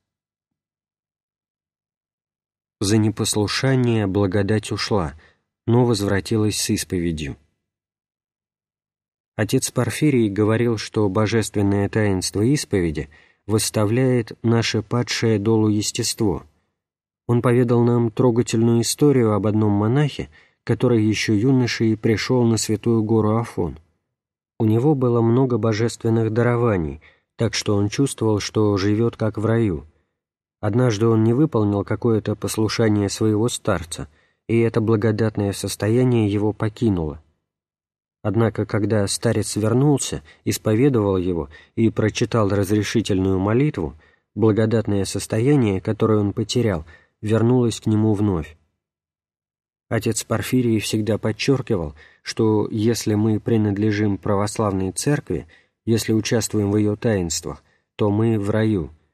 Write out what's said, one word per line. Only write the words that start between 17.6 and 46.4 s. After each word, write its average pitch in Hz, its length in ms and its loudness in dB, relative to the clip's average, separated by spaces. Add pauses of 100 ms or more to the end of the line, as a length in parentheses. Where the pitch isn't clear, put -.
нам 117 260 0
трогательную 117 680 2
историю 127 500 2
об 104 160 0
одном 107 240 2
монахе, 120 580 0 (360)
который 117 400 2
еще 110 280 0
юношей 117 640 2
пришел 117 500 0
на 113 120 2
святую 110 440 0
гору 107 360 2
Афон. 98 420 -6 (800)
У 117 60 0
него 117 280 2
было 123 280 2
много 120 360 2
божественных 113 760 0
дарований, 113 680 0 (380)
так 110 160 -2
что - 240 -2
он 101 100 0
чувствовал, 110 540 -2
что 107 340 0
живет 104 400 0
как 110 220 -4
в 104 80 -2
раю. 110 400 0 (760)
Однажды 110 480 0
он 110 160 4
не 113 80 4
выполнил 107 540 0
какое-то 107 500 -2
послушание 104 720 0
своего 110 400 0
старца, - 640 -4 (400)
и 117 100 2
это 117 220 2
благодатное 107 720 0
состояние 113 760 0
его 104 240 0
покинуло. 98 720 -2 (1000)
Однако, 110 440 0
когда 104 420 0
старец 107 480 -2
вернулся, 117 680 0 (220)
исповедовал 110 720 2
его 87 320 -2 (300)
и 113 120 2
прочитал 107 600 0
разрешительную 98 880 0
молитву, 104 560 0 (400)
благодатное 107 680 0
состояние, 110 760 0
которое 107 400 0
он 101 140 0
потерял, 107 520 -2 (360)